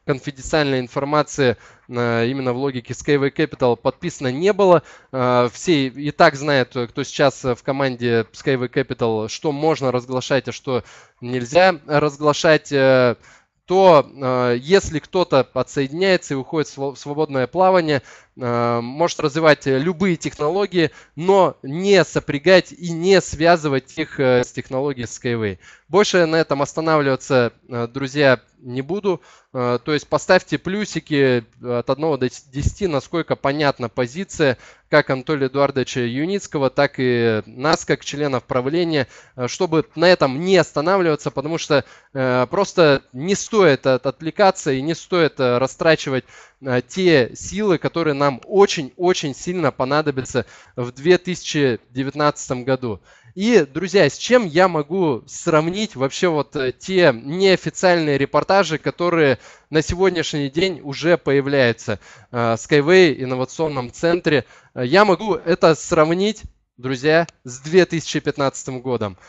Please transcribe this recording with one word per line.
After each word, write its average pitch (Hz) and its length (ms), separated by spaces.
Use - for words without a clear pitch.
конфиденциальной 139 760
информации, 139 800
э, 120 380
именно 131 260
в 120 40
логике 127 360
Skyway 139 400
Capital 131 420
подписано 139 560
не 180 220
было. 185 300
Э, 123 400
все 143 360
и 139 240
так 156 240
знают, 139 400
э, 123 120
кто 139 160
сейчас, - 400
э, 123 120
в - 80
команде 120 720
Skyway 127 380
Capital, 113 580
что - 220
можно 143 400
разглашать, 127 560
а 120 40
что 123 320
нельзя 131 640
разглашать. 147 840
Э, 131 440
то, 180 420
э, 127 520
если 156 400
кто-то 160 440
подсоединяется 147 920
и - 20
уходит 143 320
в - 40
сло-, 139 200
в 127 60
свободное 143 480
плавание, 175 560
э, 120 420
может 143 400
развивать, 151 460
э, 131 140
любые 170 380
технологии, 170 760
но 180 480
не 175 400
сопрягать 160 680
и 175 200
не 170 300
связывать 151 760
их, 151 220
э, 127 240
с - 80
технологией 131 560
Skyway. 113 500
Больше 180 400
на 160 80
этом 151 260
останавливаться, 139 920
э, 120 200
друзья, 135 520
не 131 220
буду. 185 400
Э, 123 300
то 156 100
есть 147 140
поставьте 156 500
плюсики 143 880
от 120 260
одного 143 280
до 127 120
десяти, 139 580
насколько 151 480
понятна 139 540
позиция 135 680
как 151 200
Анатолия 135 380
Эдуардовича 135 540
Юницкого, 139 680
так - 280
и 117 480
нас, 151 400
как - 180
членов 143 400
правления, 143 640
э, 123 120
чтобы 160 380
на 165 140
этом 147 320
не 185 160
останавливаться, 160 720
потому 151 260
что, - 280
э, 127 360
просто 170 520
не 170 220
стоит 165 520
от-, 131 180
отвлекаться 160 640
и 131 100
не 160 120
стоит, 165 460
э, 123 180
растрачивать, 139 680
э, 127 260
те 165 480
силы, 185 420
которые 156 360
нам 139 320
очень-очень 180 920
сильно 175 360
понадобятся 135 720
в 123 160
две 165 260
тысячи 143 640
девятнадцатом 135 720
году. 127 380
И, 196 300
друзья, 165 440
с - 80
чем 233 280
я 175 240
могу 151 580
сравнить 170 720
вообще 135 320
вот, 151 260
э, 131 160
те 175 420
неофициальные 165 1040
репортажи, 151 600
которые 160 600
на 156 120
сегодняшний 170 680
день 170 320
уже 143 360
появляются, 135 840
э, 117 240
в - 40
Skyway 156 640
инновационном 131 720
центре? 170 540
Э, 127 120
я 180 180
могу 196 320
это - 400
сравнить, 175 680
друзья, 135 500
с 127 160
две 160 260
тысячи 156 360
пятнадцатым 135 580
годом. 113 380